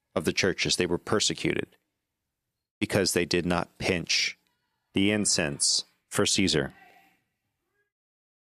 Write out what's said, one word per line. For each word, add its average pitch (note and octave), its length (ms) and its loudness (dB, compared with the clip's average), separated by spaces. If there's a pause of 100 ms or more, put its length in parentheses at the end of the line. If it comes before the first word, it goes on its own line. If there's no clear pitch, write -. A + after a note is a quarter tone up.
(160)
of F2+ 100 -2
the F2+ 80 2
churches. E2+ 420 0
They F#2 100 0
were F2 120 -2
persecuted - 800 -2 (1000)
because G2+ 340 2
they F2 120 2
did F2 200 0
not F2 320 -2
pinch - 600 -2 (560)
the G2 180 2
incense F#2 760 0 (240)
for G#2 160 0
Caesar. D#2+ 480 0 (1700)